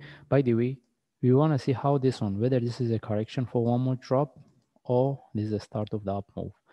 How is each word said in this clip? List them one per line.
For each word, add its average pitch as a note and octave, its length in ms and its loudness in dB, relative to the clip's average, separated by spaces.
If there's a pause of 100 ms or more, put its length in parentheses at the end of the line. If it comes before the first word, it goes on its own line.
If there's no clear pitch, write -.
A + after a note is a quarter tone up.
(280)
by C#3 140 6
the B2 100 2
way, B2 260 0 (440)
we B2 100 6
wanna D3 260 4
see C#3 140 -2
how C#3 240 0
this C3 240 0
one, G2+ 180 -2
whether B2 220 0
this A#2+ 220 -4
is A#2 80 -2
a A2+ 80 0
correction G#2+ 480 -4
for A#2 180 -2
one A#2+ 160 2
more C3 160 -2
drop C3+ 420 -2 (460)
or C3 340 0 (160)
this G#2+ 120 -2
is G#2+ 60 -4
the G2+ 80 -2
start G#2+ 340 -8
of G2+ 100 -8
the G2 100 -4
up G2+ 220 -10
move. F#2+ 160 -10 (200)